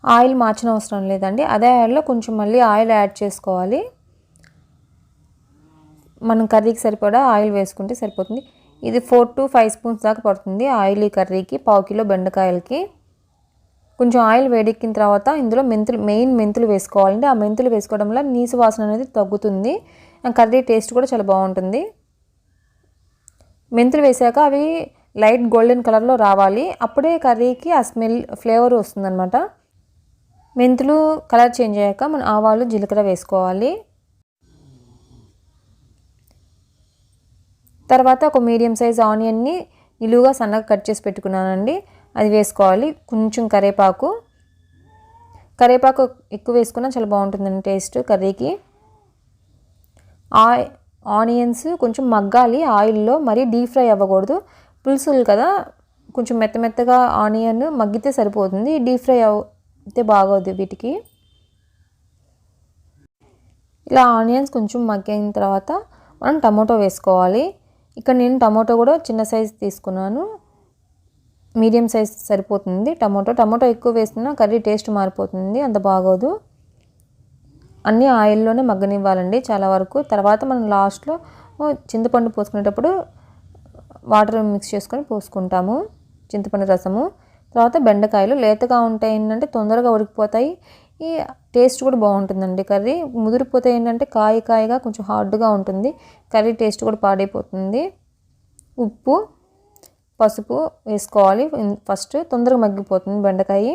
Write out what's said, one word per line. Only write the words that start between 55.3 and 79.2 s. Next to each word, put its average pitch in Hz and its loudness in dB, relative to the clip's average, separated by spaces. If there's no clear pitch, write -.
కదా, 240 2
కొంచెం 240 -4
మెత్త 220 -4
మెత్తగా 240 2
ఆనియన్ 226 -2
మగ్గితే 220 -2
సరిపోతుంది, 202 -2
డీప్ 254 -2
ఫ్రై 254 2
అయితే 233 -4
బాగోదు 196 2
వీటికి. 196 -8
ఇలా 254 4
ఆనియన్స్ 240 0
కొంచెం 226 -4
మగ్గిన 208 -4
తర్వాత 196 -2
మనం 294 -2
టమాటో 220 2
వేసుకోవాలి. 190 0
ఇక్కడ 254 0
నేను 247 2
టమాటో 220 2
కూడా 262 4
చిన్న 220 -4
సైజు 220 -4
తీసుకున్నాను, 196 -6
మీడియం 226 2
సైజు 214 -2
సరిపోతుంది 202 -4
టమాటో. 202 -2
టమాటో 233 2
ఎక్కువ 233 -4
వేసినా 220 -4
కర్రీ 220 2
టేస్ట్ 208 -4
మారిపోతుంది, 190 -4
అంత 208 -2
బాగోదు. 190 2
అన్నీ 240 4
ఆయిల్లోనే 220 2
మగ్గనివ్వాలండి 196 0